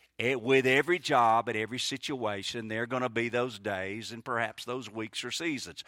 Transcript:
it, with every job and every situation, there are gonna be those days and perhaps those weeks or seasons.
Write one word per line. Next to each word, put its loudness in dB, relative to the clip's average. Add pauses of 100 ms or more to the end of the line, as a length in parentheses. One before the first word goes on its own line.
(180)
it, 0
with 6
every 4
job 4
and -2
every -4
situation, -4
there -2
are -2
gonna 0
be 0
those 0
days -6
and -12
perhaps -2
those -6
weeks -6
or -6
seasons. -6